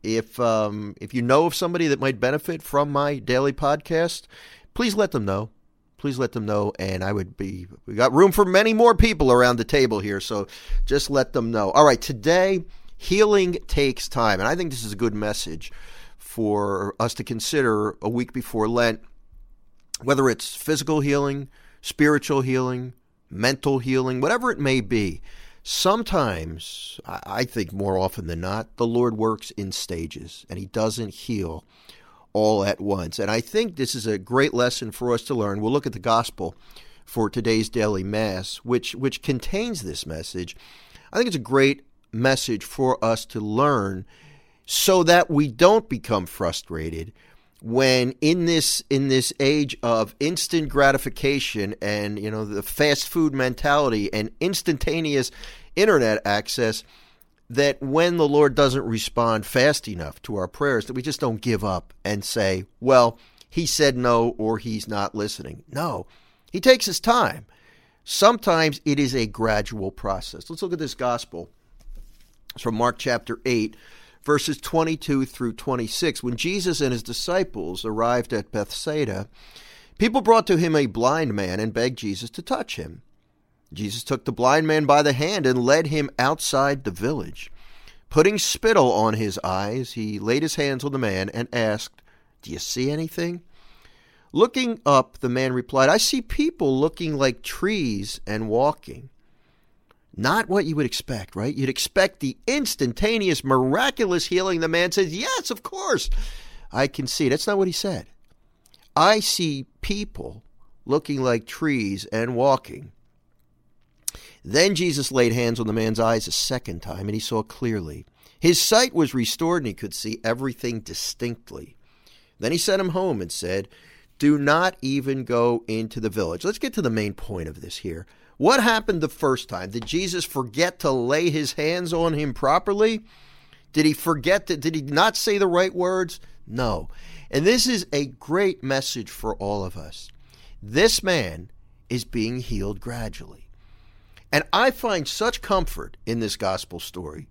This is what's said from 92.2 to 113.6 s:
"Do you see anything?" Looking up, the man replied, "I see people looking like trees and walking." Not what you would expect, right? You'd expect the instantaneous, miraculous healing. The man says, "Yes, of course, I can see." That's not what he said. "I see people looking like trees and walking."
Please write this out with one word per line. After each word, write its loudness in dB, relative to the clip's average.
"Do -16
you -10
see -4
anything?" -6
Looking 2
up, 4
the -2
man 0
replied, 2
"I 6
see 0
people 0
looking -2
like 0
trees -2
and -4
walking." -2
Not 0
what 2
you -4
would 0
expect, -8
right? -4
You'd 0
expect 0
the -4
instantaneous, 0
miraculous 2
healing. 0
The 0
man 2
says, 0
"Yes, -4
of -8
course, -4
I 0
can -6
see." 0
That's 0
not 0
what 0
he -6
said. -6
"I 6
see -2
people -8
looking 0
like 2
trees -2
and -2
walking." 0